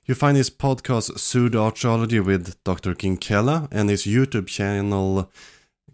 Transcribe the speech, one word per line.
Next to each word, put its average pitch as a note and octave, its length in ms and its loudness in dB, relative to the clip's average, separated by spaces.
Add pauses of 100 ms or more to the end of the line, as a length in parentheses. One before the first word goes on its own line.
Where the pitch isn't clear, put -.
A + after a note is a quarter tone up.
You C3 100 -2
find C#3+ 220 2
his C3 140 2
podcast, B2+ 680 -2
Pseudo A#2+ 460 2
Archaeology A2+ 560 0
with F#2 440 0
Doctor F2+ 300 -2
Kinkela, G#2+ 760 0
and G#2 180 0
his G2+ 140 0
YouTube A2+ 460 0
channel, G2 840 -2 (640)